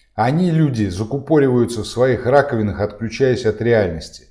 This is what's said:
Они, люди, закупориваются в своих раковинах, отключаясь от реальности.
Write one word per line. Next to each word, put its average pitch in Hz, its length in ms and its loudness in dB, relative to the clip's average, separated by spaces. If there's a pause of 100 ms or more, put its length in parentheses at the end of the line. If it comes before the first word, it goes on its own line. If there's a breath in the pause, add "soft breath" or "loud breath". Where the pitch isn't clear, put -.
(160)
Они, 151 340 2
люди, 135 380 2
закупориваются 120 920 0
в 95 40 -8
своих 123 400 0
раковинах, 117 540 0
отключаясь 113 640 -2
от 107 160 -2
реальности. 101 680 0